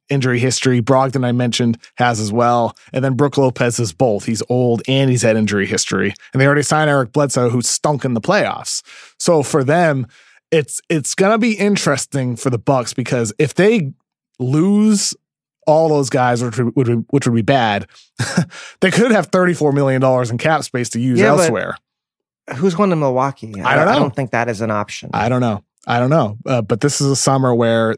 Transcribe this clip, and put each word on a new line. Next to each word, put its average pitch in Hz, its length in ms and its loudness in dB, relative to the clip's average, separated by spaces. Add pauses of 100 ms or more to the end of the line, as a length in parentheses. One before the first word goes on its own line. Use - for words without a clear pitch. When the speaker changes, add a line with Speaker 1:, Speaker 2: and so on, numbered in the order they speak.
Speaker 1:
injury 127 300 0
history. 123 420 0
Brogdon, 131 420 2
I 123 80 0
mentioned, 120 460 0 (180)
has 120 240 0
as 104 140 -4
well. 120 420 0 (160)
And 131 140 -2
then 135 80 0
Brook 135 240 0
Lopez 123 420 0
is 113 140 -4
both. 107 320 -2
He's 110 240 -4
old 123 400 0
and 135 200 2
he's 123 120 0
had 113 160 2
injury 104 300 0
history. 101 460 -2 (200)
And 131 80 0
they 135 60 4
already 143 160 2
signed 156 260 0
Eric 135 240 0
Bledsoe, 131 360 0
who 120 120 0
stunk 147 420 -2
in 127 100 -2
the 113 80 -2
playoffs. 170 600 -2 (380)
So 160 240 2
for 139 200 0
them, 143 420 2 (440)
it's, 156 400 -2
it's 156 260 -4
gonna 202 220 2
be 226 160 0
interesting 147 840 -2
for - 140 -4
the 120 100 -2
Bucks 127 340 0
because 120 460 -4
if 151 140 0
they 185 400 2 (440)
lose 196 760 2 (540)
all 160 220 4
those 143 200 2
guys, 123 340 0
which 117 140 -6
would, 120 180 -2
would, 120 360 0
which - 160 0
would 120 80 2
be 117 80 0
bad, 107 440 0 (480)
<laughs> - 460 -4
they 190 100 4
could 233 200 2
have 202 160 2
thirty-four 175 440 2
million 135 300 2
dollars 127 300 2
in 120 80 -4
cap 147 240 0
space 123 260 -6
to 113 100 -6
use 127 200 0
Speaker 2:
Yeah, 208 160 4
but 185 60 2
Speaker 1:
elsewhere. 104 360 -2 (800)
Speaker 2:
who's 175 180 0
going 196 160 0
to 175 60 2
Milwaukee? 131 680 -4
Speaker 1:
I 135 140 0
don't 156 120 2
Speaker 2:
I 220 60 2
Speaker 1:
know. 285 60 2
Speaker 2:
don't 247 160 -2
think 131 160 -4
that 117 180 -2
is 107 120 -6
an 113 100 -2
option. - 420 -6
Speaker 1:
I 107 160 -2
don't 127 100 0
know. 110 240 -2 (220)
I 120 140 0
don't 123 100 0
know. 120 280 0 (100)
Uh, 127 160 0
but 104 180 -2
this 143 180 -2
is 143 80 0
a 139 80 0
summer 131 380 2
where 113 440 2